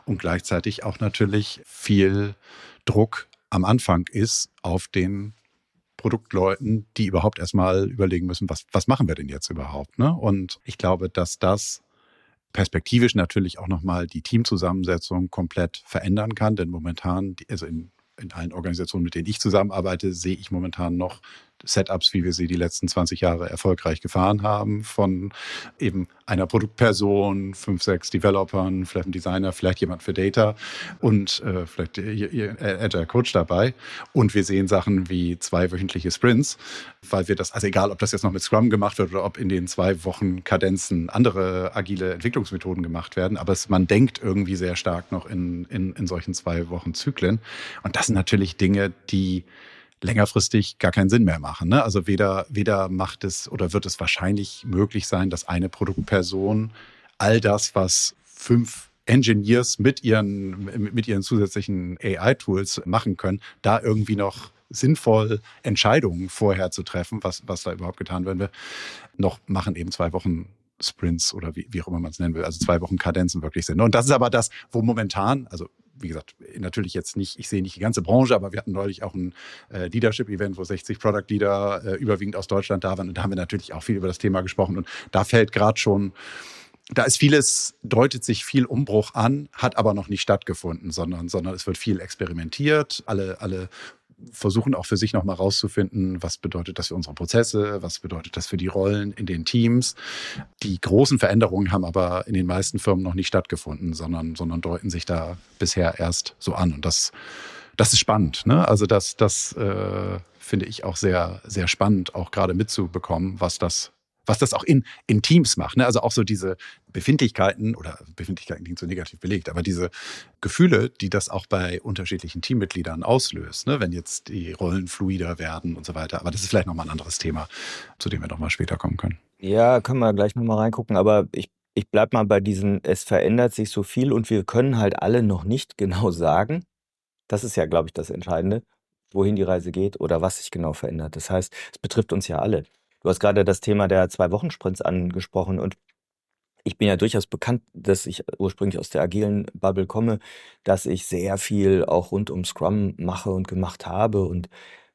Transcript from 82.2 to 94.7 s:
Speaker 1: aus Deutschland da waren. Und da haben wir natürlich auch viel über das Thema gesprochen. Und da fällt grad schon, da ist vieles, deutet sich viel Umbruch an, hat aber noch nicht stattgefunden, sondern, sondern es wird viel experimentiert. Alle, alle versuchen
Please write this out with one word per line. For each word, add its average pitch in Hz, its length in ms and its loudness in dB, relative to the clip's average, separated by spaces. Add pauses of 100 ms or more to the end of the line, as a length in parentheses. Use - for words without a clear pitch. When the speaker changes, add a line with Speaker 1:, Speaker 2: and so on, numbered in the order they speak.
Speaker 1:
aus 98 120 -6
Deutschland 98 360 0
da 95 140 -2
waren. 92 120 -6
Und 85 80 -8
da 87 40 -4
haben 95 80 -2
wir 95 80 -2
natürlich - 360 -6
auch 85 100 -10
viel 107 140 0
über 95 100 -2
das 90 100 -4
Thema 95 240 2
gesprochen. 92 340 0
Und - 120 -6 (240)
da 95 120 2
fällt 113 280 4
grad 104 260 4
schon, 98 340 2 (800)
da - 140 2
ist 131 140 2
vieles, - 640 4
deutet 120 400 2
sich - 200 -2
viel 131 220 0
Umbruch 107 480 0
an, 135 400 0
hat - 240 0
aber 107 160 4
noch 101 160 -4
nicht 101 120 -2
stattgefunden, 87 680 -2
sondern, 85 400 -6
sondern 92 240 -4
es - 140 -8
wird 90 100 -2
viel 98 220 -2
experimentiert. 90 1080 -2
Alle, 98 340 -4
alle 92 300 -6 (640)
versuchen 113 420 0